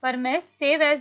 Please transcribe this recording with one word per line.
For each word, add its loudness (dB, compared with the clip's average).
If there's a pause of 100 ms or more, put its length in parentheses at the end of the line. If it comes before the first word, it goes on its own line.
पर -4
मैं -2
save -2
as 2